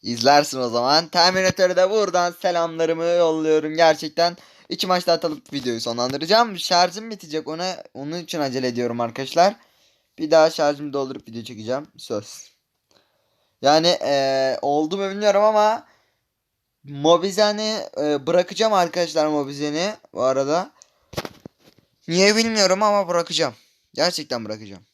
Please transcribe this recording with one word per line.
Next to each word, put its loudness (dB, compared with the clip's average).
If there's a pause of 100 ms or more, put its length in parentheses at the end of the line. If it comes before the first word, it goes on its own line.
İzlersin 2
o -2
zaman. 2
Terminator'a 2
da 4
buradan 0
selamlarımı 0
yolluyorum. 2
Gerçekten 2 (320)
iki -6
maçta 2
atılıp -4
videoyu -4
sonlandıracağım. 0
Şarjım 0
bitecek. -8
Ona, -8 (100)
onun -10
için -8
acele -2
ediyorum -4
arkadaşlar. 0 (600)
Bir -4
daha 6
şarjımı -2
doldurup -6
video -12
çekeceğim. -8 (100)
Söz. -10 (1120)
Yani, 4
e, 0
oldu -2
mu -4
bilmiyorum 2
ama 2 (960)
Mobizen'i, 0
e, -2
bırakacağım 0
arkadaşlar 0
Mobizen'i -4 (180)
bu -4
arada. 0 (1400)
Niye 4
bilmiyorum 2
ama 2
bırakacağım. -2 (380)
Gerçekten -4
bırakacağım. -14 (100)